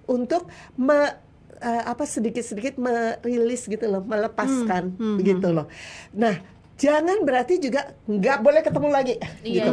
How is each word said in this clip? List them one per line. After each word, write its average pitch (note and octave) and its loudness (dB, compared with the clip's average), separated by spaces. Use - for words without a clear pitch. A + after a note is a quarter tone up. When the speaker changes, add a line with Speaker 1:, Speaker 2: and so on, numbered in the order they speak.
Speaker 1:
untuk B3+ -2
me-, C#4+ 2
eh, A#3 -4
apa, A#3+ -6
sedikit-sedikit A3+ -4
merilis A#3+ 0
gitu A3 -6
loh, G3 0
melepaskan G#3+ -2
Speaker 2:
Hmm, F#3 -10
hmm, G#3+ 0
Speaker 1:
begitu F#3+ 2
Speaker 2:
hmm. E3 2
Speaker 1:
loh. D3+ -2
Nah, G#3+ 2
jangan D#4 2
berarti C#4 2
juga C#4 -2
nggak G#3+ 2
boleh C#4+ 6
ketemu C#4+ 0
lagi C4+ 2
Speaker 3:
Iya, - 0
Speaker 1:
gitu. - 4